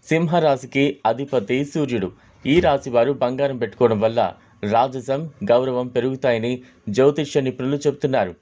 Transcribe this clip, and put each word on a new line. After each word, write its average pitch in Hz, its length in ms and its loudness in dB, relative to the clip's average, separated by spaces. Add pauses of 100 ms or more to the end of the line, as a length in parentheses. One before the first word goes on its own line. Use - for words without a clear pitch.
సింహరాశికి 147 880 0 (100)
అధిపతి 123 580 -2
సూర్యుడు. 123 480 -4 (340)
ఈ 151 140 4
రాశి 143 300 0
వారు 120 220 2
బంగారం 131 500 -2
పెట్టుకోవడం 110 380 2
వల్ల 110 320 0 (400)
రాజసం, 131 580 -2 (200)
గౌరవం 127 380 2
పెరుగుతాయని 123 760 -2 (260)
జ్యోతిష్య 139 520 2
నిపుణులు 131 360 -4 (100)
చెప్తున్నారు. 131 540 -2